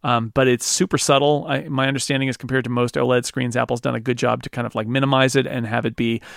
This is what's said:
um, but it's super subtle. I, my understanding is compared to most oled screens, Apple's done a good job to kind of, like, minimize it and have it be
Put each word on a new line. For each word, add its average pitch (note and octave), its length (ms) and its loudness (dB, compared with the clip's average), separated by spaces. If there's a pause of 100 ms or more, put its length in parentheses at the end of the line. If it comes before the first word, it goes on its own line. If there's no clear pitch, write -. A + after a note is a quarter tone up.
um, A#2 320 0
but C3 120 4
it's B2 200 2
super - 320 0
subtle. C#3+ 500 2
I, C#3 180 -2
my C3+ 200 0
understanding C3+ 420 -2
is B2 80 -4
compared C3 280 -2
to A#2+ 40 -4
most A#2+ 240 0
oled B2 320 2
screens, B2 320 -2
Apple's A#2+ 240 0
done B2 140 -2
a A#2 40 -4
good A#2+ 200 -2
job A#2+ 240 0
to - 80 -10
kind A#2+ 160 -4
of, - 80 -10
like, A2 120 -2
minimize C3 480 2
it C3 120 2
and A#2+ 180 -4
have A2+ 220 -2
it A2+ 80 -4
be A#2 260 0 (160)